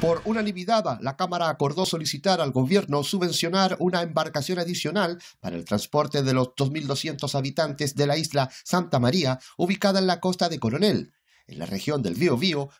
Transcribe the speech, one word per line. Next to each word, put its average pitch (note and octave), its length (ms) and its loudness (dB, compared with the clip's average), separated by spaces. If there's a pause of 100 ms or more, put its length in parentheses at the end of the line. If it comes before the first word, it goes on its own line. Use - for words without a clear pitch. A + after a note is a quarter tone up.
Por E3 220 2
unanimidad, G#3 720 0
la C3+ 160 -4
Cámara F3 320 -2
acordó D3 380 0
solicitar E3 560 -2
al C#3+ 100 0
gobierno C#3+ 540 2
subvencionar F3+ 760 0
una F3+ 220 0
embarcación D#3 580 -2
adicional F3 580 -2 (220)
para F2 160 -8
el E2 80 -6
transporte C#3+ 600 0
de C3 100 2
los B2+ 240 2
dos C3+ 140 2
mil D3+ 160 -6
doscientos D3 480 -4
habitantes C#3+ 600 -2
de C#3+ 100 2
la C#3+ 120 2
isla C#3+ 340 0 (140)
Santa F3 340 2
María, C3 400 2 (160)
ubicada F#3+ 440 2
en F#3+ 80 2
la F3 120 2
costa F3+ 300 0
de D#3+ 100 -6
Coronel, A#2+ 540 2 (340)
en - 100 -18
la E2+ 100 -8
región B2+ 360 -2
del F2+ 120 -2
Biobío, C#3+ 540 2 (100)